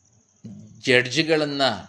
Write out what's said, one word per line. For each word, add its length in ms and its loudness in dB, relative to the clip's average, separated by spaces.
ಜಡ್ಜ್‌ಗಳನ್ನ 840 0